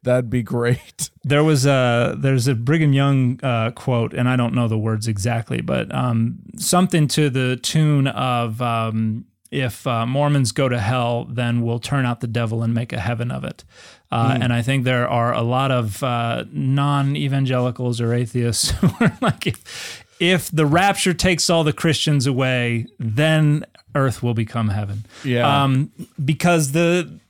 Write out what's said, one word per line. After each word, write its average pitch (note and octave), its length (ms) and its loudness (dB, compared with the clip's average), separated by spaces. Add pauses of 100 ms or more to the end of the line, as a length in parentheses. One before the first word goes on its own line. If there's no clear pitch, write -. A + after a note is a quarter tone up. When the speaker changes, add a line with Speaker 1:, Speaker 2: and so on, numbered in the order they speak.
Speaker 1:
that'd B2 280 0
be B2 120 0
great. A#2 680 -2 (120)
Speaker 2:
There D3 200 4
was D3 240 4
a, B2 500 2
there's C3+ 300 2
a C3+ 80 2
Brigham C#3+ 360 2
Young, C3+ 520 2
uh, A#2 280 0
quote, A#2+ 440 -2
and B2 120 0
I B2+ 80 2
don't A#2+ 200 0
know A#2+ 120 0
the A2 100 0
words A2 300 -2
exactly, A2+ 540 -2
but, B2 320 -4
um, A#2+ 460 -2 (180)
something F3 520 2
to D3+ 200 2
the B2+ 280 -2
tune D3 500 2
of, A#2+ 560 -2
um, A2+ 640 -2 (260)
"If, C3 340 -4
uh, A#2 220 -2
Mormons C#3 440 2
go C#3 160 0
to B2 120 0
hell, A#2+ 500 -2
then A#2+ 320 -2
we'll A#2 160 -2
turn C3 300 -2
out A#2+ 140 -4
the B2+ 60 -6
devil A#2 360 -2
and A#2 100 0
make A#2 200 -4
a A#2 60 -6
heaven A#2 300 -4
of C3 140 -8
it." - 200 -12 (480)
Uh, A#2 220 2
Speaker 1:
Mm. A#2+ 120 0
Speaker 2:
and B2 80 2
I A#2 100 0
think C3 220 0
there B2 220 0
are A#2+ 280 0
a A#2 80 0
lot B2+ 260 0
of, A#2 320 -2
uh, A#2 500 -2
non-evangelicals C#3 1500 0
or A#2 120 0
atheists A#2+ 580 0
<laughs> - 100 -2
who F#3 80 4 (100)
are A3+ 220 2
like, - 240 -2
"If, - 580 -10 (160)
if F3 300 2
the D#3 160 2
rapture F#3 480 2
takes F3+ 340 0
all E3 160 2
the D3 100 2
Christians D3 520 0
away, B2 640 0 (100)
then D3+ 680 2 (280)
earth C3+ 300 0
will A#2+ 100 0
become A2 360 -2
heaven." G#2 360 -4 (180)
Speaker 1:
Yeah. C#3 400 2
Speaker 2:
Um, C3+ 280 0 (340)
because D#3+ 460 2
the E3+ 480 0 (100)